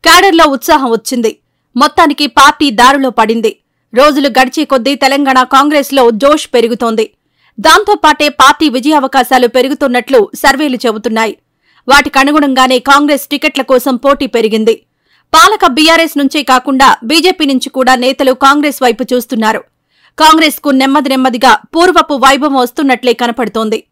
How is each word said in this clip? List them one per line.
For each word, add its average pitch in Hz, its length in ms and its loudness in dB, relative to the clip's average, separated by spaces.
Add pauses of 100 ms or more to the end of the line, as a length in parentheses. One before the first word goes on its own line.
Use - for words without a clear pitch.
క్యాడర్లో 339 380 4 (100)
ఉత్సాహం 277 400 -2
వచ్చింది. 226 360 -4 (520)
మొత్తానికి 302 420 0 (140)
పార్టీ 294 280 2 (140)
దారిలో 269 380 2
పడింది. 226 340 0 (480)
రోజులు 285 280 2 (100)
గడిచే 262 320 -2
కొద్దీ 262 240 0 (100)
తెలంగాణ 269 340 0 (160)
కాంగ్రెస్లో 277 500 0 (180)
జోష్ 302 320 0
పెరుగుతోంది. 226 520 -2 (600)
దాంతో 392 280 4 (100)
పాటే 294 240 2 (140)
పార్టీ 294 340 2
విజయావకాశాలు 262 800 0
పెరుగుతున్నట్లు 254 640 0 (220)
సర్వేలు 277 420 -2
చెబుతున్నాయి. 220 500 -4 (580)
వాటికనుగుణంగానే 269 840 0 (120)
కాంగ్రెస్ 285 440 0
టికెట్ల 294 380 -4
కోసం 254 240 0 (100)
పోటీ 269 300 0
పెరిగింది. 220 400 0 (580)
పాలక 381 300 2 (120)
బీఆర్ఎస్ 320 440 0
నుంచే 285 220 -2 (100)
కాకుండా 262 360 0 (220)
బీజేపీ 330 420 0
నుంచి 262 240 -4
కూడా 254 160 0 (120)
నేతలు 269 280 0 (140)
కాంగ్రెస్ 285 400 0
వైపు 233 260 -2
చూస్తున్నారు. 226 480 -4 (640)
కాంగ్రెస్కు 311 480 2 (100)
నెమ్మది 269 340 0
నెమ్మదిగా 254 380 0 (220)
పూర్వపు 339 400 0 (120)
వైభవం 277 380 0
వస్తున్నట్లే 254 580 -2
కనపడుతోంది. 226 560 -4 (140)